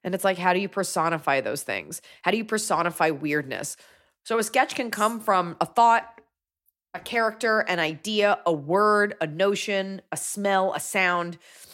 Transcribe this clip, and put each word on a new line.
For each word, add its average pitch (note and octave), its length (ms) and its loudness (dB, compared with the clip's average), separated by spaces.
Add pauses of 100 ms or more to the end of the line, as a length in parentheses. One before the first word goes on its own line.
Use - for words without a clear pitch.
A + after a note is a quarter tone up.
And F3 100 -6
it's F#3 120 -4
like, F#3+ 140 2
how F3+ 140 2
do F3+ 60 2
you G3 100 -4
personify D#3+ 720 -2
those B2+ 220 -6
things? F2 400 -8 (200)
How F3+ 100 0
do G#3+ 40 0
you A3+ 80 -4
personify E3+ 680 0
weirdness? C#3+ 680 -4 (480)
So A3+ 140 0
a A3 40 2
sketch C4 320 0
can A#3+ 160 -4
come G#3+ 300 0
from F3+ 400 2
a E3 60 2
thought, A#3 540 4 (720)
a F3+ 60 -12
character, A3 640 0
an F3 180 0
idea, G3+ 680 0
a F3 80 2
word, G3+ 680 2
a D#3+ 80 0
notion, F#3+ 840 -2
a - 60 -6
smell, G3 580 0
a D#3 60 -6
sound, F3 580 -2 (360)